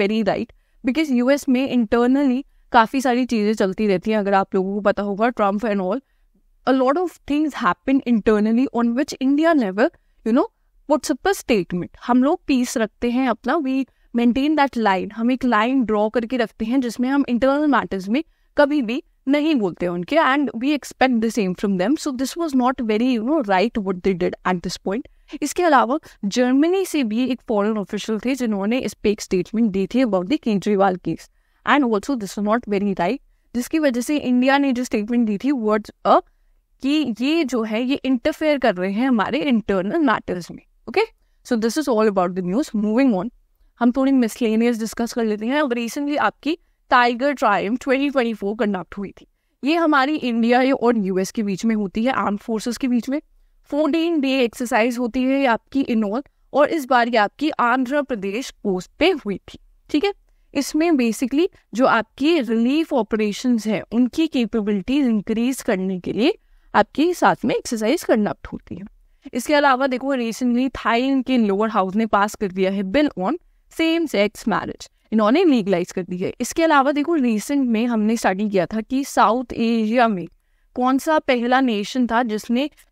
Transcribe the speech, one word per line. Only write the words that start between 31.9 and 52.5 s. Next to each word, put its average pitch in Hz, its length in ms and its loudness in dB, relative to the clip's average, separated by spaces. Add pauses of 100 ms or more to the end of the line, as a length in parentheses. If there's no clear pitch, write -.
this 202 220 -8
was 208 100 -2
not 226 220 0
very 202 300 0
right, 185 180 -2 (380)
जिसकी 247 240 -2
वजह 262 220 2
से 294 160 -2
इंडिया 254 400 2
ने 277 160 2
जो 240 100 -4
स्टेटमेंट 240 440 0
दी 208 100 -2
थी 262 140 -2
was 214 400 -2 (160)
a, 269 140 6 (600)
कि 277 380 -2
ये 320 220 0
जो 240 200 -2
है 220 200 -4
ये 262 120 -2 (100)
इंटरफेयर 294 520 0
कर 233 180 0
रहे 185 160 -4
हैं 220 160 0
हमारे 226 320 0
इंटरनल 214 600 0
मैटर्स 208 520 -2
में। - 100 -18 (280)
ओके, 415 120 0 (440)
so 247 180 0
this 233 140 -2
is 302 120 0
all 220 220 4
about 185 260 0
the 185 80 -2
news। 196 300 -2
Moving 220 440 2
on, 208 100 -4 (500)
हम 240 180 4
थोड़ी 269 140 2
मिसलेनियस 233 680 2
डिस्कस 226 340 -6
कर 226 120 -2
लेते 214 200 -4
हैं। 269 160 0
अब 262 120 -2
recently 285 440 -4
आपकी 277 400 -2 (340)
टाइगर 247 420 2
ट्रायम्फ 208 500 0
ट्वेंटी 277 260 0
ट्वेंटी 247 240 0
फ़ोर 202 260 -6
कंडक्ट 202 380 -4
हुई 196 140 -10 (100)
थी। - 60 -20 (360)
ये 294 120 0
हमारी 302 400 2
इंडिया 240 460 2 (120)
और 233 240 2
यूएस 190 340 -2
के 226 120 -4
बीच 202 220 -4
में 226 100 2
होती 208 280 -2
है, 254 80 0
आर्म 202 260 -2
फोर्सेस 220 400 -6